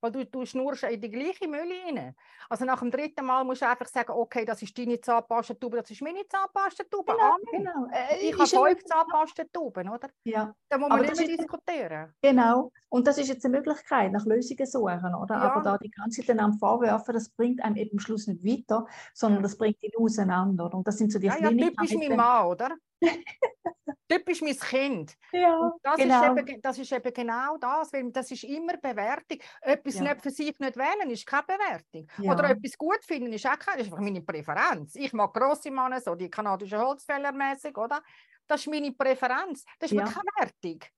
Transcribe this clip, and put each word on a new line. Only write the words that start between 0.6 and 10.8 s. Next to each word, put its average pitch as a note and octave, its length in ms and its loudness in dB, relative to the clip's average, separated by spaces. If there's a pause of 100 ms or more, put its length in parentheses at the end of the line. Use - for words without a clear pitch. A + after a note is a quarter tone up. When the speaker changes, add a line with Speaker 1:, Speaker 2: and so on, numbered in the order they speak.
Speaker 1:
in A#3 180 -4
die A3+ 80 -8
gleiche D#4 380 -6
Mühle D#4 260 -6 (120)
rein. D#3+ 300 -8 (320)
Also A#3 180 -4
nach B3+ 140 0
dem A#3+ 120 -4
dritten D4 340 -4
Mal C4 180 2
musst C4 200 -4
du B3 40 2
einfach B3 200 0
sagen, A#3+ 240 -4
„Okay, A3+ 340 -2
das A3 160 -6
ist - 160 -14
deine A#3+ 240 -4
Zahnpastatube, A#3 760 -2
das A3+ 120 -6
ist G#3+ 120 -16
meine F4 260 -8
Zahnpastatube.“ G4 880 -2
Speaker 2:
Genau, G#4+ 160 6
Speaker 1:
Amen. G4 180 2
Speaker 2:
genau. E4+ 420 -4
Äh, C#4+ 380 0
Speaker 1:
Ich G#4 80 -2
habe F4 60 8
Speaker 2:
ist - 120 4
immer C#4 140 8
Speaker 1:
fünf F4 160 2
Zahnpastatuben, D#4+ 1040 0
oder? A#3+ 200 -10 (160)
Speaker 2:
Ja. G#3+ 300 -2 (140)
Speaker 1:
Da C#4 80 0
muss C#4+ 120 2